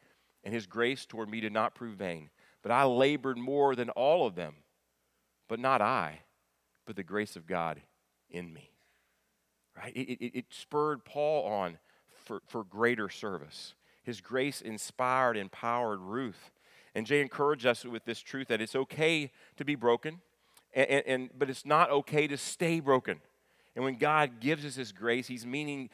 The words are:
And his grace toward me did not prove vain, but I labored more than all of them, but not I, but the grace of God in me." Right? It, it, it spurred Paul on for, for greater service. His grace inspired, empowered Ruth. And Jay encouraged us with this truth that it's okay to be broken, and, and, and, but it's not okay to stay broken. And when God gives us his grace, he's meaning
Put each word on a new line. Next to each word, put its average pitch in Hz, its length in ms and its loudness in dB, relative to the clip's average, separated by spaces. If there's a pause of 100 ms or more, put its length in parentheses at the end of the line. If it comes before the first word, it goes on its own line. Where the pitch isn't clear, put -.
(440)
And 101 100 -8
his 110 140 -4
grace 120 400 -2
toward 110 200 -8
me 110 120 -8
did 107 140 -2
not 110 200 2
prove 113 220 -12
vain, 85 340 -6 (320)
but 104 100 0
I 131 120 6
labored 131 560 4
more 135 360 2
than 120 140 -2
all 147 380 4
of 92 80 -4
them, 78 220 -8 (880)
but 113 120 -4
not 131 220 4
I, 92 380 0 (680)
but 107 100 -12
the 98 60 -6
grace 101 340 -4
of 82 120 -18
God 82 340 -2 (480)
in 87 240 -10
me." 76 160 -20 (1080)
Right? - 200 -14
It, 123 280 -6
it, 123 140 -6
it 123 140 -6
spurred 147 520 -4
Paul 147 480 -2
on 90 280 -2 (460)
for, 104 200 -10
for 113 180 -6
greater 107 460 0
service. 87 640 -10 (300)
His 120 180 -10
grace 127 400 -2
inspired, 127 760 0
empowered 110 640 -2
Ruth. 104 520 -8 (420)
And 107 140 -4
Jay 143 140 4
encouraged 143 440 0
us 120 200 4
with 117 200 -8
this 117 140 -6
truth 131 300 -8
that 110 120 2
it's 113 140 -4
okay 151 560 0 (260)
to 147 80 -8
be 147 80 0
broken, 120 480 2 (540)
and, 131 120 6
and, 139 200 4
and, 127 280 0
but 131 140 0
it's 131 160 -10
not 151 240 6
okay 147 380 2
to 143 100 -4
stay 170 420 -2
broken. 131 400 2 (560)
And 123 80 -4
when 131 140 -2
God 147 420 2
gives 143 260 0
us 135 100 -8
his 120 160 -8
grace, 117 340 0
he's 120 220 -10
meaning 139 460 -6